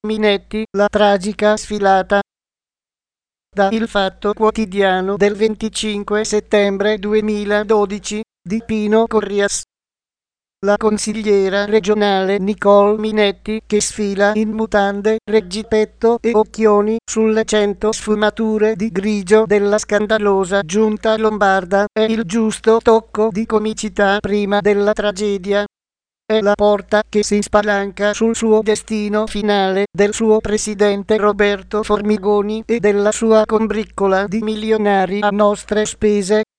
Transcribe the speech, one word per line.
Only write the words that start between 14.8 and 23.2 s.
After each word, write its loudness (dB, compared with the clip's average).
reggipetto -2
e 0
occhioni, 2
sulle 0
cento 0
sfumature -2
di -4
grigio 2
della 2
scandalosa 0
giunta 0
lombarda, 0
è -2
il 0
giusto 0
tocco 2